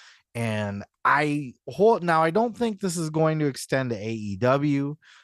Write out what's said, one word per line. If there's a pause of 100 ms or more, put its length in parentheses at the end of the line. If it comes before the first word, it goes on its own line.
(360)
And (200)
I (140)
hold,
now
I
don't
think
this
is
going
to
extend
to
A
E
W. (280)